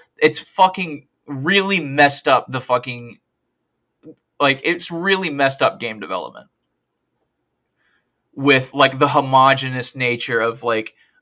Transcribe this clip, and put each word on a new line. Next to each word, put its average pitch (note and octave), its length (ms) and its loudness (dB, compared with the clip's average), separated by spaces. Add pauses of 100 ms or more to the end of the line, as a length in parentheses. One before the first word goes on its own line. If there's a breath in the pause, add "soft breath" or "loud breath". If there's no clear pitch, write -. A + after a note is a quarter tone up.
(200 soft breath)
it's D3+ 200 2
fucking F#3 680 -2 (200)
really F#3+ 520 0
messed C#3+ 480 2
up B2+ 220 2
the B2+ 120 -6
fucking, B2 600 -6 (1200)
like, C3+ 240 2
it's F3 260 -4
really F#3 400 -2
messed C#3 320 -2
up - 160 2
game A2 220 -8
development. E2 480 -10 (1900)
With, C3+ 400 2
like, C3 240 2
the C#3+ 80 2
homogenous C3 880 2
nature B2 460 -2
of, A2+ 240 -4
like, A2+ 300 -2 (280)